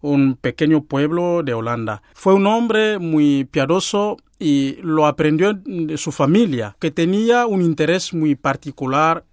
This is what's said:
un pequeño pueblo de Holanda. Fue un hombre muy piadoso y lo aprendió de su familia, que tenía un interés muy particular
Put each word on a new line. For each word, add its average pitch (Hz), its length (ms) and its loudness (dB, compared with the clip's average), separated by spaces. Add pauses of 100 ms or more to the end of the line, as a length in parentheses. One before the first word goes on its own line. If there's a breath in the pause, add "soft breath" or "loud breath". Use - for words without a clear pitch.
un 139 340 2
pequeño 147 500 0
pueblo 170 580 -2
de 127 100 -4
Holanda. 113 480 -4 (120 soft breath)
Fue 190 200 2
un 196 140 4
hombre 214 500 0
muy 151 480 2
piadoso 185 720 -2 (220)
y 139 420 0
lo 156 240 0
aprendió 156 480 2
de 175 440 -8
su 156 140 -8
familia, 139 680 0
que 160 120 -2
tenía 220 540 0
un 196 160 0
interés 165 520 0
muy 156 220 0
particular 143 960 -2